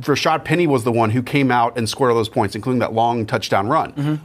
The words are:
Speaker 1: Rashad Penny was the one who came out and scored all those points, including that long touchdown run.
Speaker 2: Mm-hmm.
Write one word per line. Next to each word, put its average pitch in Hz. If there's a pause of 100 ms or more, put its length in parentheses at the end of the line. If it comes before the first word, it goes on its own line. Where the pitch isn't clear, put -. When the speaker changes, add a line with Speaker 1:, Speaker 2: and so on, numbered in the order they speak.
Speaker 1:
Rashad 151
Penny 170
was 135
the 120
one 113
who 120
came 139
out 120
and 113
scored 127
all 117
those 110
points, 107
including 123
that 110
long 117
touchdown 104
run. 143
Speaker 2:
Mm-hmm. 151